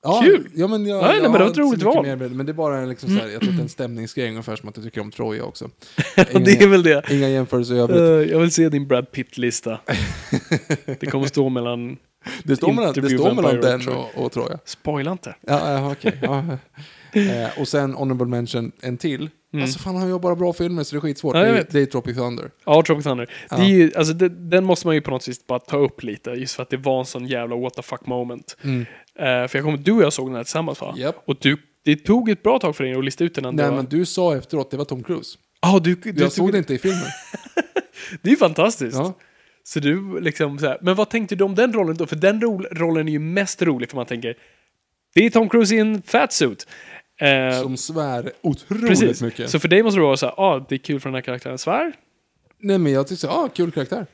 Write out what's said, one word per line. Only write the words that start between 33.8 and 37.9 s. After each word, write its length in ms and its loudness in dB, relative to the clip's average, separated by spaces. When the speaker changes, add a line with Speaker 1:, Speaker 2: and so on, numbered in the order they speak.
Speaker 1:
du 200 0
sa 300 0
efteråt, 340 -6
"Det 60 -8
var 80 -4
Tom 180 -8
Cruise." 360 -8
Speaker 2:
Ja, 220 6
du, 100 2
du 160 -8
Speaker 1:
Jag 220 0
såg 120 0
Speaker 2:
tog 80 2
Speaker 1:
det 60 2
inte 160 -2
i 40 -4
filmen. 220 -2
Speaker 2:
<laughs> 640 -8